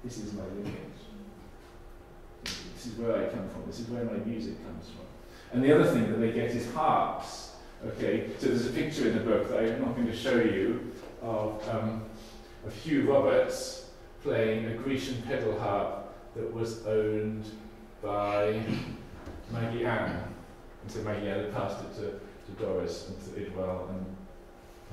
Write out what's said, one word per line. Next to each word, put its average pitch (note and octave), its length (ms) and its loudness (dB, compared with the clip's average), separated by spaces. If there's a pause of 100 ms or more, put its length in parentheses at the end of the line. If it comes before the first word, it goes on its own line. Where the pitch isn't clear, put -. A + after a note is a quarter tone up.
"This A2+ 140 -8
is G#2 160 -6
my G2 100 -6
lineage. G2 320 -6 (1700)
This - 420 -8
is A2+ 120 -6
where A2+ 180 2
I F#2+ 140 0
come F#2+ 180 -4
from. - 180 -8
This - 140 -8
is A#2 80 -6
where A#2 160 -2
my - 200 -2
music A2+ 400 -4
comes - 220 -10
from." - 200 -14 (460)
And B2 100 4
the C#3+ 100 10
other - 180 10
thing A2 180 4
that A2 100 2
they A2+ 120 4
get A#2+ 220 2
is A#2 200 -2
harps. - 840 2 (280)
Okay, - 540 0
so C3+ 80 0
there's A#2 220 4
a - 20 2
picture B2+ 380 2
in G#2+ 100 4
the - 60 2
book - 240 6
that - 100 2
I'm A2+ 220 4
not A#2+ 160 2
going A#2 100 4
to - 100 0
show B2+ 240 6
you A2+ 520 4 (280)
of, A2 480 0
um, A2+ 360 0 (600)
of - 100 -6
Hugh D3 280 2
Roberts - 880 4 (320)
playing A2 440 4
a A2+ 80 -2
Grecian C3 480 -2
pedal A2 360 0
harp G2+ 480 0 (300)
that A2+ 180 -2
was A2 320 -2
owned G#2+ 580 4 (560)
by G#2 600 2 (880)
Maggie A#2 340 0
Ann. - 380 0 (600)
And G#2 80 -10
so A2 120 -4
Maggie G2+ 260 0
Ann G2 120 2
had G#2 140 -2
passed G2 300 -2
it - 120 -10
to, - 160 -4
to - 400 -12 (120)
Doris F2+ 440 -2
and - 260 -10
to G2+ 60 -4
Idwal F#2 500 -2
and, F#2+ 160 -4 (880)